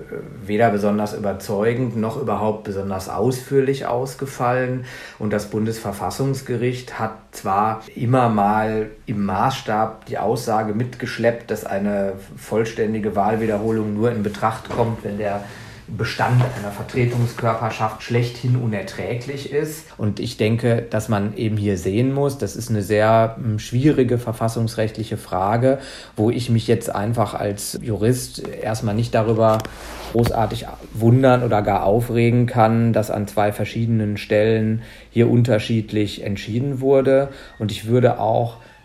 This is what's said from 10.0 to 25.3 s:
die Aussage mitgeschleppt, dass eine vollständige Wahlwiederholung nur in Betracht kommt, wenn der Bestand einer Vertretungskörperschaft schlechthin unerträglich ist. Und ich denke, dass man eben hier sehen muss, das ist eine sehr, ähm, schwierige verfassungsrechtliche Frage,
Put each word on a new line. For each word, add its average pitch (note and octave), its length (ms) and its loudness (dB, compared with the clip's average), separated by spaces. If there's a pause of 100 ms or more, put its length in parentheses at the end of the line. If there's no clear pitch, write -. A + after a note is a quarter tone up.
die A#2 120 -6
Aussage A2 560 0
mitgeschleppt, A#2 800 -2
dass G#2+ 120 -4
eine G2 500 -2 (220)
vollständige A2 760 -2
Wahlwiederholung G#2+ 800 0
nur A2+ 160 2
in G#2 140 -2
Betracht G#2+ 440 -2
kommt, A2+ 360 -2
wenn G#2 120 -6
der G2+ 280 -4 (440)
Bestand B2 520 0 (180)
einer G2+ 120 -6
Vertretungskörperschaft A#2+ 1300 -2
schlechthin A#2+ 540 0
unerträglich A#2+ 960 -4
ist. D3+ 320 -4 (140)
Und G#2+ 220 -2
ich - 160 -6
denke, A#2 520 2
dass G#2+ 200 -2
man G2+ 280 0
eben G#2+ 220 0
hier G#2 180 0
sehen G#2+ 380 0
muss, C#3 240 0
das - 180 -6
ist A#2 140 -8
eine G#2+ 120 0
sehr, A2 560 4
ähm, A2 200 -2
schwierige B2+ 580 2
verfassungsrechtliche A2+ 1000 -2
Frage, A#2+ 640 2 (360)